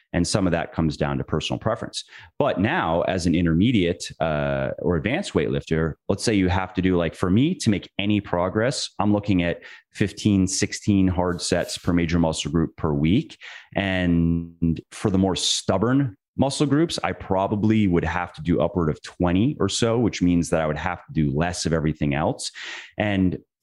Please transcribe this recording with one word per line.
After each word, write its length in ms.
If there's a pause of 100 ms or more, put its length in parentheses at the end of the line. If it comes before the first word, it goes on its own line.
(140)
and 120
some 200
of 60
that 200
comes 240
down 220
to 60
personal 340
preference. 440 (360)
But 220
now, 420
as 240
an 80
intermediate, 680 (160)
uh, 580
or 180
advanced 380
weightlifter, 600 (120)
let's 160
say 80
you 160
have 240
to 80
do, 160
like, 180
for 140
me 280
to 120
make 300
any 240
progress, 680 (100)
I'm 140
looking 300
at 180 (300)
fifteen, 560
sixteen 600
hard 360
sets 340
per 160
major 260
muscle 320
group 280
per 160
week. 420 (400)
And 1040 (120)
for 180
the 80
more 180
stubborn 800 (220)
muscle 260
groups, 400
I 80
probably 720
would 200
have 260
to 80
do 220
upward 260
of 140
twenty 580
or 80
so, 300
which 240
means 260
that 140
I 40
would 120
have 260
to 80
do 180
less 360
of 80
everything 400
else. 360 (460)
And 400 (260)